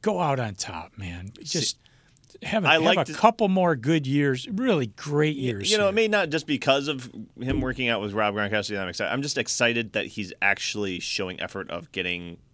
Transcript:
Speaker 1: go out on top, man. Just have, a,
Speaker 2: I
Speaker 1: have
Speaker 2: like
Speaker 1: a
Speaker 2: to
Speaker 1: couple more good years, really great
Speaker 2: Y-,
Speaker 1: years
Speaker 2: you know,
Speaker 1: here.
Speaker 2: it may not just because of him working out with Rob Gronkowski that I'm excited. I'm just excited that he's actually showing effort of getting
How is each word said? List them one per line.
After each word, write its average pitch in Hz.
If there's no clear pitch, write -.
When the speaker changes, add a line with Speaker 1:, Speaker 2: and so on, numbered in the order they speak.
Speaker 1:
go 196
out 143
on 110
top, 82
man. 90
Just 156
have, 208
a, -
Speaker 2:
I 147
Speaker 1:
have 160
Speaker 2:
like 175
Speaker 1:
a 156
Speaker 2:
to -
Speaker 1:
couple 220
more 180
good 139
years, 135
really 202
great 147
Speaker 2:
Y-, 135
Speaker 1:
years 117
Speaker 2:
you 214
know, 208
Speaker 1:
here. 196
Speaker 2:
it 196
may 220
not 202
just 147
because 139
of 131
him 127
working 127
out 117
with 104
Rob 104
Gronkowski 104
that 101
I'm 92
excited. 87
I'm 127
just 139
excited 117
that 104
he's 92
actually 98
showing 92
effort 92
of 85
getting 87